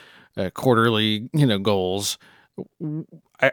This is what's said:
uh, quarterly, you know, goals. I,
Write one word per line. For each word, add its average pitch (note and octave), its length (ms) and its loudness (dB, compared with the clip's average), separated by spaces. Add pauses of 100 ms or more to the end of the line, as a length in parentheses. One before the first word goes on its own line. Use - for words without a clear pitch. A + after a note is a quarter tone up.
(360)
uh, G2 180 -4
quarterly, A2+ 800 2
you D3 120 4
know, A2 120 2
goals. G2 600 -2 (1200)
I, C3+ 120 2